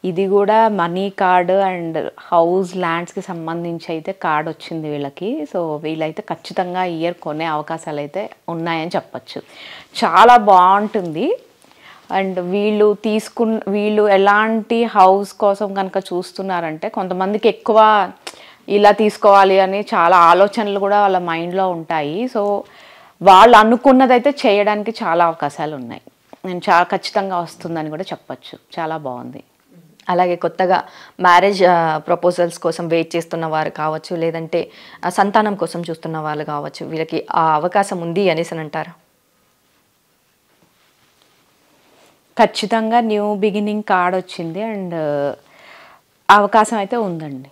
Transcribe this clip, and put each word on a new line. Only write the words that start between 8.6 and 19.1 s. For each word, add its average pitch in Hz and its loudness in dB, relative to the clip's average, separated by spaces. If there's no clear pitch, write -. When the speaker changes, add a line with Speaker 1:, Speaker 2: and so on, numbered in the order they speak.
Speaker 1:
చెప్పచ్చు. - -10
చాలా 220 8
బాగుంటుంది. 202 2
And 190 -4
వీళ్ళు 208 0
తీసుకున్న, 220 -2
వీళ్ళు 208 0
ఎలాంటి 214 2
హౌస్ 196 4
కోసం 202 -2
కనుక 190 -4
చూస్తున్నారంటే 180 -6
కొంతమందికి 190 -4
ఎక్కువ 214 2
ఇలా 208 6
తీసుకోవాలి 196 4